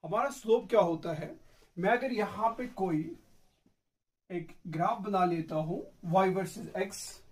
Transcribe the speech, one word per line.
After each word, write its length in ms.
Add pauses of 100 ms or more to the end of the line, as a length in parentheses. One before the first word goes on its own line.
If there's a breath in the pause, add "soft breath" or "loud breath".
हमारा 240
स्लोप 400
क्या 100
होता 340
है, 220 (440 soft breath)
मैं 100
अगर 220
यहाँ 380
पे 180
कोई 480 (1160)
एक 200 (160)
ग्राफ 340
बना 240
लेता 300
हूँ 300 (200)
y 280
versus 400
x 480 (100)